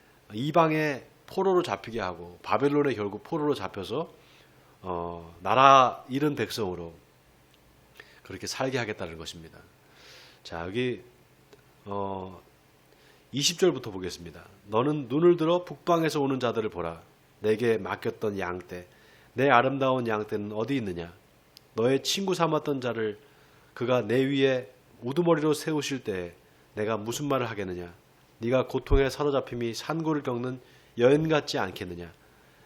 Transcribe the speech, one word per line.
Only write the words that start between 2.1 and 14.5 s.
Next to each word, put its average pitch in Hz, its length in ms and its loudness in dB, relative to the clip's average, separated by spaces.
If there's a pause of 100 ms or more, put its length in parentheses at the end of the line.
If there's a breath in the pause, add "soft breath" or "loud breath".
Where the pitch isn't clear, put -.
바벨론에 139 520 2
결국 104 280 -6
포로로 147 300 -2
잡혀서, 101 580 -6 (680 loud breath)
어, 85 600 -8
나라 127 680 6
잃은 139 260 0
백성으로 90 580 -6 (1300 loud breath)
그렇게 95 240 -12
살게 131 300 -2
하겠다는 101 400 -6
것입니다. 80 420 -16 (840 loud breath)
자, 85 220 -8
여기, 113 360 -4 (840)
어, 98 560 -8 (880 soft breath)
이십 147 280 -2
절부터 135 320 2
보겠습니다. 87 520 -10 (240)